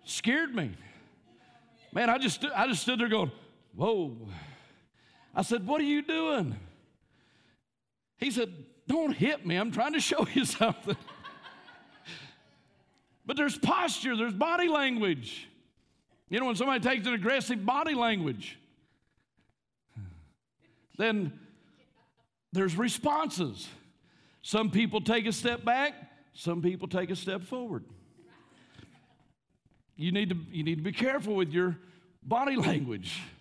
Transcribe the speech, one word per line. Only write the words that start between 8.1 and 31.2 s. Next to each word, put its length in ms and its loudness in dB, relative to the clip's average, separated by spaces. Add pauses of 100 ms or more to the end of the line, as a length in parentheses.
He 120 -2
said, 240 -2 (340)
"Don't 260 2
hit 320 2
me. 100 0
I'm 160 0
trying 220 0
to 80 2
show 320 2
you 120 4
<laughs> 0 -
something." 520 0 (2250)
But 120 -4
there's 200 2
posture, 580 2
there's 180 0
body 340 2
language. 800 0 (840)
You 100 0
know, 60 2
when 100 0
somebody 260 2
takes 260 2
an 60 2
aggressive 520 0
body 300 2
language, 640 0 (2500)
then 420 0 (1120)
there's 260 2
responses. 880 0 (760)
Some 300 0
people 300 2
take 240 2
a 80 0
step 320 -2
back, 280 2 (400)
some 280 -2
people 260 0
take 220 -2
a 60 -2
step 280 -6
forward. 400 -6 (2250)
You 140 -2
need 180 0
to, 80 -2 (140)
you 120 -4
need 120 0
to 80 -6
be 80 -2
careful 440 0